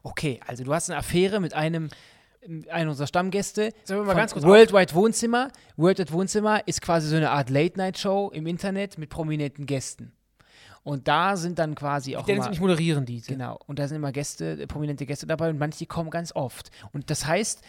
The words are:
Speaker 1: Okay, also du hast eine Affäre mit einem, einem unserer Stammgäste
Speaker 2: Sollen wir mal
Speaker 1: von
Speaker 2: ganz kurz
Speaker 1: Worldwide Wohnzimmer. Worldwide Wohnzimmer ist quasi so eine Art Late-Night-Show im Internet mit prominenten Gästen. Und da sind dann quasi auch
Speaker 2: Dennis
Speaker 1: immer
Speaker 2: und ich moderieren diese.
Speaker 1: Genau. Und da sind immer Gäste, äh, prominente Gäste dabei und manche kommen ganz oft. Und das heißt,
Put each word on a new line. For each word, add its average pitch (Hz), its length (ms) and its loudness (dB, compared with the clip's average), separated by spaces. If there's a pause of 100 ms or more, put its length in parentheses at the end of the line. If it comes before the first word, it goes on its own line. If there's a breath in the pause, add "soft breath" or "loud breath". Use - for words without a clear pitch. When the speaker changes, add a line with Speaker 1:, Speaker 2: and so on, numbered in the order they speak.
Speaker 1:
Okay, - 440 -6
also 123 180 -10
du 135 80 -2
hast - 160 -2
eine 160 100 -6
Affäre 185 420 2
mit 165 140 -2
einem, 160 340 -2 (800 soft breath)
einem 160 220 -2
unserer 143 160 -4
Stammgäste 190 640 -2 (140)
Speaker 2:
Sollen 196 160 -4
wir 208 40 -4
mal 196 80 0
Speaker 1:
von 175 60 4
Speaker 2:
ganz 214 160 2
kurz 147 100 -2
Speaker 1:
Worldwide 202 500 10
Wohnzimmer. 233 540 2 (280 soft breath)
Worldwide 170 360 2
Wohnzimmer 208 560 0
ist - 140 -4
quasi 165 260 0
so 156 80 2
eine 151 140 2
Art 135 180 0
Late-Night-Show 190 840 0
im 156 120 -6
Internet 196 520 -4
mit 151 100 -10
prominenten 151 560 -4
Gästen. 127 480 -6 (680 soft breath)
Und 143 260 -4
da 175 300 2
sind 170 200 -4
dann 156 160 -2
quasi 143 420 -4
auch - 100 -6
Speaker 2:
Dennis 196 140 2
Speaker 1:
immer 123 80 -2
Speaker 2:
und 208 40 -4
ich 160 80 -6
moderieren 165 460 2
diese. 117 260 -10
Speaker 1:
Genau. 123 340 -8
Und 143 120 -10
da 143 100 -4
sind 151 80 -8
immer 147 160 -4
Gäste, 147 500 -6
äh, 135 40 -8
prominente 147 400 -6
Gäste 139 200 -8
dabei 160 220 -2
und 156 100 -2
manche 156 280 -4
kommen 165 240 -6
ganz 170 260 -8
oft. - 340 -8 (220 loud breath)
Und 143 160 -8
das 147 180 -2
heißt, 185 420 0